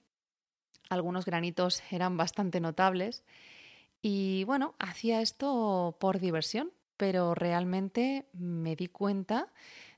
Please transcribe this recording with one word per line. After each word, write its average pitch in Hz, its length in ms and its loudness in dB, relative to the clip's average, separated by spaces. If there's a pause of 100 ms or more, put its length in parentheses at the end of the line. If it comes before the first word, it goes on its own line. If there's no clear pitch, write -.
(920)
algunos 180 340 -2
granitos 175 680 0
eran 180 280 0
bastante 175 420 0
notables 185 640 0 (800)
y, 190 420 0
bueno, 269 340 0
hacía 226 440 0
esto 214 760 0
por 190 220 2
diversión, 185 500 -2 (260)
pero 180 380 2
realmente 185 960 0
me 170 440 -4
di 175 120 -4
cuenta 202 640 -2 (460)